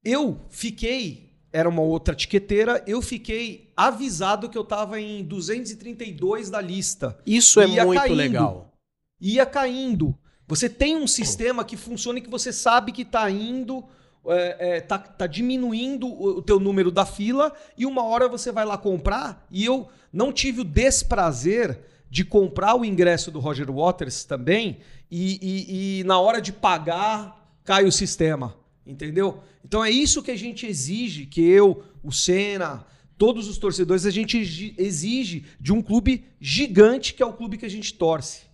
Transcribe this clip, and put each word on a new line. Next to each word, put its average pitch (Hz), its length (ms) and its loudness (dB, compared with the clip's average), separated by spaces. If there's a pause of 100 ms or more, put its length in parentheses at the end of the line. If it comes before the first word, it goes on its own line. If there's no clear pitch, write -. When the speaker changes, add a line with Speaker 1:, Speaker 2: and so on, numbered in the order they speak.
Speaker 1:
Eu 247 460 0
fiquei, 226 800 -6 (220)
era 160 160 2
uma 170 140 0
outra 160 320 0
tiqueteira, 208 720 0
eu 226 160 -2
fiquei 220 720 -10
avisado 208 720 0
que 233 80 -12
eu 214 80 -6
tava 214 340 -6
em 208 240 -10
duzentos 202 500 -8
e 214 40 -16
trinta 233 280 -14
e 214 60 -12
dois 196 380 -4
da 202 100 -6
lista. 180 680 -6
Speaker 2:
Isso 220 340 6
é 196 80 8
Speaker 1:
Ia 214 160 4
Speaker 2:
muito 185 160 4
Speaker 1:
caindo. 180 160 2
Speaker 2:
legal. 117 560 0 (480)
Speaker 1:
Ia 220 240 6
caindo. 254 720 -2 (320)
Você 190 220 -2
tem 302 260 0
um 302 100 -2
sistema 233 600 -2
que 233 100 -14
funciona 233 420 -8
e 247 40 -8
que 240 80 -20
você 247 200 -6
sabe 240 420 2
que 247 120 -8
tá 220 260 0
indo, 247 540 -6 (420)
é, 175 500 0
é, 165 40 -2
tá, 170 180 -4
tá - 280 -8
diminuindo 247 800 -2
o, 196 320 -2
o 185 40 -8
teu 202 160 4
número 196 320 2
da 185 140 0
fila 254 480 -2 (240)
e 226 80 -2
uma 254 220 -2
hora 233 200 2
você 247 240 -4
vai 220 140 -2
lá 202 140 -4
comprar 202 720 -4
e 190 160 -2
eu 254 200 0 (240)
não 247 220 0
tive 254 300 -2
o - 20 -4
desprazer 185 1120 2 (300)
de 147 160 -2
comprar 196 500 2
o 240 120 2
ingresso 175 440 2
do 151 80 -10
Roger 139 340 -4
Waters 156 520 -2
também 165 540 -2 (320)
e, 185 320 -4
e, 190 580 -4
e 185 40 -6
na 185 140 4
hora 214 240 2
de 190 100 -8
pagar 190 1120 -2
cai 196 220 4
o 185 60 4
sistema, 151 600 -2 (320)
entendeu? 156 540 -4 (240)
Então 214 180 -2
é 220 80 0
isso 277 320 2
que - 80 -8
a 240 60 -6
gente 233 300 -10
exige, 175 580 -6
que 139 180 -6
eu, 190 400 8 (200)
o 147 100 -10
Senna, 180 720 -2 (320)
todos 220 320 2
os 208 80 -8
torcedores, 185 480 0
a 208 60 2
gente 214 280 -2
exi-, 196 380 -6
exige 190 680 -4 (140)
de 131 140 -2
um 220 80 4
clube 226 440 2 (140)
gigante 208 760 4
que - 80 -2
é 247 40 4
o 233 60 -8
clube 233 240 -10
que - 100 -14
a 208 40 -10
gente 202 240 -10
torce. 160 480 -2 (120)